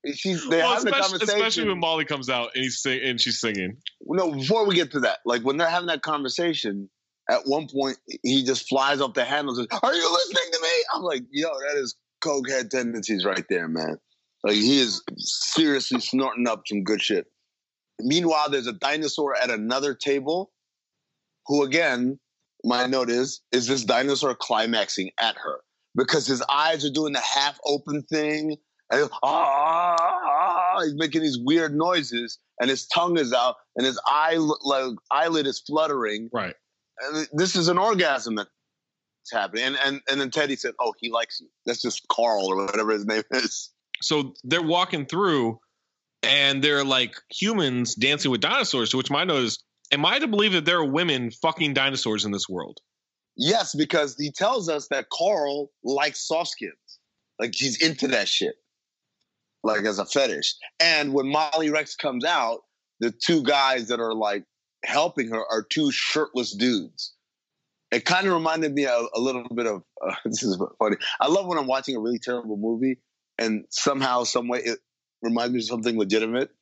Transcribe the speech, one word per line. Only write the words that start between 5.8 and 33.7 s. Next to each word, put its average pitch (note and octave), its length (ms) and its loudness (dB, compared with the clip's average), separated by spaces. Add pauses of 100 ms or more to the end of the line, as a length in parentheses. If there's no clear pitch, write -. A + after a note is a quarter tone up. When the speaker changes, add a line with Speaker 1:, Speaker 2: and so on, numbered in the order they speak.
Speaker 1:
that D#3+ 140 -2
conversation, C#3 880 -2 (400)
at A#2+ 160 2
one C#3 220 0
point C3+ 300 -2 (260)
he C3 200 2
just B2 240 0
flies C#3 320 2
off C3 140 0
the B2+ 100 0
handle C3+ 340 -2
and A#2+ 140 -4
says, - 120 -4
"Are C4+ 100 2
you - 180 2
listening - 400 0
to B4 100 -2
me?" B4 80 0 (240)
I'm - 100 -4
like, D3 180 -2 (100)
"Yo, D3 180 -2
that C#3+ 280 -4
is B2+ 180 -4 (240)
coke C#3 300 -2
head B2+ 220 -2
tendencies A2+ 520 -2
right F#2 260 0
there, E2+ 180 0
man." D#2+ 300 -2 (460)
Like, G#2 120 4
he B2+ 240 6
is A2 240 0 (140)
seriously C#3 840 0
snorting B2 460 0
up A2 200 -2
some G#2 160 -2
good G2+ 180 2
shit. - 260 0 (720)
Meanwhile, D3+ 500 2
there's C3+ 180 0
a A#2 60 -4
dinosaur C#3+ 600 -2
at A#2+ 160 2
another B2 420 -2
table C#3+ 580 -2 (960)
who, C#3+ 180 2
again, C3+ 560 2 (460)
my B2 220 2
note B2+ 240 0
is, B2+ 300 -2 (100)
is B2 160 2
this B2+ 180 0
dinosaur C3 480 2
climaxing A2 840 -2
at A2+ 160 0
her? D2+ 240 -8 (360)
Because C3+ 300 2
his B2+ 160 0 (100)
eyes D3+ 320 2
are C#3+ 80 -2
doing D3 220 0
the B2+ 60 0
half C#3 440 0
open C#3+ 380 -2
thing. D3+ 560 -2 (340)
And, C#3 160 4 (140)
ah, D#3+ 760 2
ah, - 20 -
ah, F3+ 840 2
he's D3 120 -2
making D#3+ 260 0
these C#3+ 180 0
weird D3 360 2
noises, C#3 640 0 (200)
and B2 100 2
his C3 180 -2
tongue E3+ 320 2
is B2 120 2
out, B2 240 2 (200)